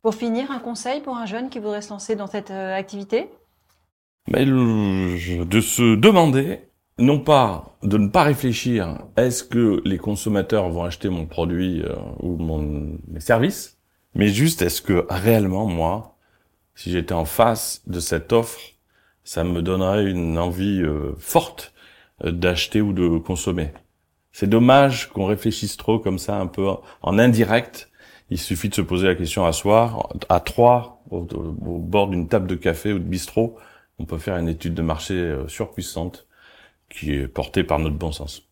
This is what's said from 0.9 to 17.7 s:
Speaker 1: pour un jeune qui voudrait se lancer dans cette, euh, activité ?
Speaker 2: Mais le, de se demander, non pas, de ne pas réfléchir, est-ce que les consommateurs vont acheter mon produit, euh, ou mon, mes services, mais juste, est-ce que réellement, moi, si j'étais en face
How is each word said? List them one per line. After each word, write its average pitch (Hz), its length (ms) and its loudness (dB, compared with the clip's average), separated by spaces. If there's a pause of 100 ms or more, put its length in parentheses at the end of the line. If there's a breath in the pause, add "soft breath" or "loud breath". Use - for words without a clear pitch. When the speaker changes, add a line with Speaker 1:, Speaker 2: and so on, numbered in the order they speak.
Speaker 1:
pour 262 160 -8
un 233 80 -8
jeune 233 240 -8
qui 254 80 -12
voudrait 208 240 -6
se 208 80 -16
lancer 208 260 -6
dans 202 120 -8
cette, 202 240 -10
euh, 190 260 -6
activité ? 202 540 -6 (1000)
Speaker 2:
Mais 131 140 2
le, 95 1000 2
de 104 160 4
se 113 340 4
demander, 151 640 6 (380)
non 139 200 6
pas, 123 640 2
de 101 160 2
ne 101 120 4
pas 170 140 4
réfléchir, 120 760 0 (180)
est-ce 123 260 2
que 117 440 2
les 95 120 0
consommateurs 101 680 -2
vont 85 160 -4
acheter 87 240 -6
mon 85 180 -2
produit, 85 560 -2
euh, - 140 -6 (240)
ou 87 160 -4
mon, 76 600 -4 (100)
mes 80 140 -12
services, 120 560 0 (380)
mais 104 120 4
juste, 131 340 2
est-ce 87 200 -2
que 90 280 2
réellement, 98 560 2
moi, 87 520 -4 (600)
si 87 140 -8
j'étais 90 220 -2
en 82 120 0
face 113 600 0